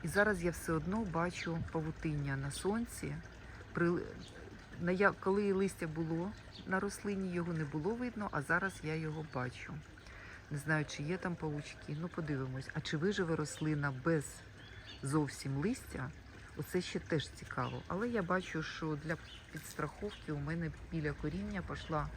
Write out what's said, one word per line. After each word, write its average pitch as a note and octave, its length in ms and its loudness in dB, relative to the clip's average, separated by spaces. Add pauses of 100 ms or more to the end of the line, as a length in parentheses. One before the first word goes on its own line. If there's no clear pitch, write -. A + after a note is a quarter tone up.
І E3+ 40 0
зараз F#3+ 360 6
я E3+ 80 6
все E3 220 0
одно F3+ 320 2
бачу E3+ 540 0 (120)
павутиння D3+ 640 0
на C#3 140 -2
сонці. F#3+ 640 0 (580)
При, E3+ 180 6 (920)
на F3 100 4
я, F#3+ 200 8
коли G3 420 4
листя F#3+ 340 2
було E3 440 0 (360)
на F#3+ 120 4
рослині, G3 540 0
його F3 200 2
не D#3+ 120 2
було D#3 300 0
видно, A#3 360 -2
а D3 100 0
зараз F3+ 320 2 (100)
я D#3 120 0
його D#3 380 -2
бачу. B2+ 400 -4 (800)
Не D3 60 -2
знаю, D3+ 280 2
чи - 180 -6
є E3+ 140 0
там F#3 180 -2
павучки, D3 680 -4
ну F3+ 60 -4
подивимось. C3+ 680 -2
А D#3+ 80 0
чи - 160 0
виживе F3 380 4
рослина D3+ 580 2 (100)
без E3 220 6 (760)
зовсім C#3 540 2
листя? D#3 540 -2 (460)
Оце F3+ 240 0
ще - 180 -2
теж - 300 2
цікаво. B2+ 580 -4
Але G3+ 220 0
я A3+ 140 2
бачу, F3 400 0
що D#3 400 -2
для D#3 140 -2 (340)
підстраховки - 800 -4
у D3 80 0
мене D#3+ 320 0 (200)
біля D3+ 220 2
коріння F#3 480 -2
пішла D3 560 -2